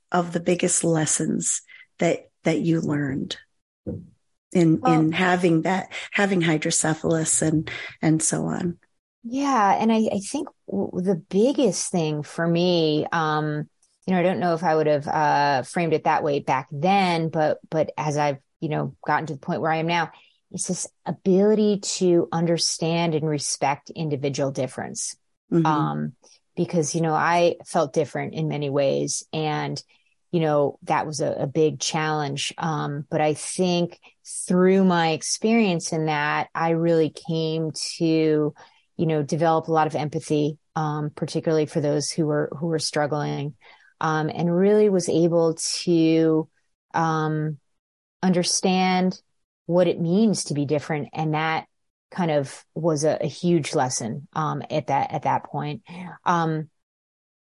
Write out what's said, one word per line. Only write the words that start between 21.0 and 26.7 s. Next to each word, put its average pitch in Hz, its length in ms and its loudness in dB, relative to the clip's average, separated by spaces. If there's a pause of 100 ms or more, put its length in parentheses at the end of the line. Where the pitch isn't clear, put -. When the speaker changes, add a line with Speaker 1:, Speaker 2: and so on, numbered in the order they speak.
Speaker 2:
ability 202 720 2
to 175 520 2
understand 165 840 0
and 156 120 -2
respect 143 640 -2
individual 139 640 -4
difference. - 640 -8 (340)
Speaker 1:
Mm-hmm. 165 140 2
Speaker 2:
Um, 151 480 0 (420)
because, 165 400 -2